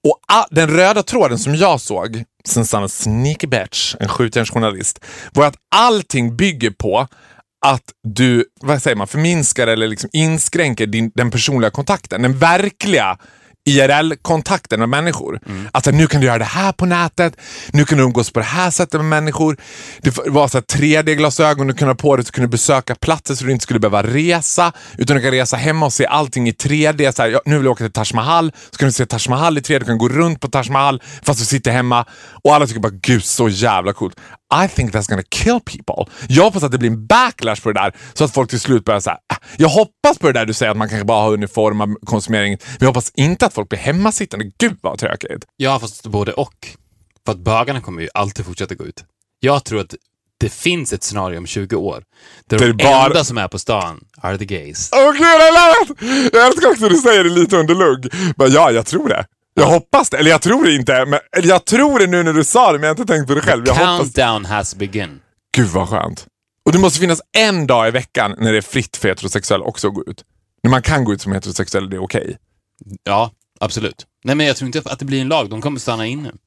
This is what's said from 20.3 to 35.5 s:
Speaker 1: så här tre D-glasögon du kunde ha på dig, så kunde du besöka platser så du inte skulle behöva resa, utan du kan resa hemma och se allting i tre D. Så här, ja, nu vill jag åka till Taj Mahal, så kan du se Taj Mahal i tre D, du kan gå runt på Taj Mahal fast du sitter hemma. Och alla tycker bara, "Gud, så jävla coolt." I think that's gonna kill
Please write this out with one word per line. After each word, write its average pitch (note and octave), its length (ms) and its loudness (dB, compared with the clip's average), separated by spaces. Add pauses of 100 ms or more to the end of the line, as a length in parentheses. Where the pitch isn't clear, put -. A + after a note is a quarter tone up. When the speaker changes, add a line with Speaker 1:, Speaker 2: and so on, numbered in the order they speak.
Speaker 1:
så C3 100 -2
här A#2 40 -2
tre D3 400 0
D-glasögon D3+ 640 0
du C3 80 -2
kunde C3+ 180 0
ha B2 40 0
på C#3 200 2
dig, B2 80 -2
så - 80 -10
kunde B2 140 0
du A#2 40 -2
besöka B2 440 0
platser D#3 400 -4
så B2 100 -8
du C3 80 -2
inte B2 100 -2
skulle A#2 180 -2
behöva G2+ 220 2
resa, E3 720 0 (260)
utan C#3 180 0
du A#2+ 60 0
kan C3 80 0
resa B2+ 260 0
hemma D#3 300 0
och B2+ 60 -2
se D3 140 0
allting C3 420 -2
i G#2+ 40 0
tre D3+ 400 0
D. C#3+ 200 0
Så C3 100 -2
här, A#2 60 2
ja, A#2 160 2
nu D3 120 2
vill C3+ 80 0
jag B2+ 80 2
åka A#2 120 -4
till G#2 80 -6
Taj A2 220 -4
Mahal, D#3 380 0 (180)
så - 80 -20
kan C#3 100 2
du A#2+ 40 0
se B2+ 140 -2
Taj A2+ 220 -6
Mahal D3 300 0
i C3 40 -4
tre D3+ 160 -2
D, - 0 -
du A#2+ 80 -4
kan A#2 120 -2
gå A#2+ 100 0
runt D#3+ 320 0
på C#3 80 -6
Taj B2 220 -4
Mahal C#3 320 0 (200)
fast B2+ 180 0
du A2+ 60 -4
sitter C3 260 -2
hemma. B2 320 0 (400)
Och D3 100 6
alla D3 120 4
tycker A2 140 -8
bara, G#2 120 -2 (100)
"Gud, A#2+ 220 2
så A#2 240 0
jävla G2 440 0
coolt." F#2+ 240 -8 (480)
I F#3 40 -2
think A2 260 -4
that's G#2 160 -4
gonna F#2+ 180 -2
kill A#3+ 320 0